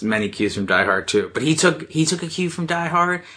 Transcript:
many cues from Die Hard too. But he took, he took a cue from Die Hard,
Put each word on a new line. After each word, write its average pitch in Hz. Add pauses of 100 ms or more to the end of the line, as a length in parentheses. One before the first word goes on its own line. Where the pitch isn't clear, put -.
many 107
cues 101
from 101
Die 92
Hard 95
too. 101
But 123
he 156
took, 160
he 160
took 175
a 170
cue 175
from 170
Die 170
Hard, 175 (160)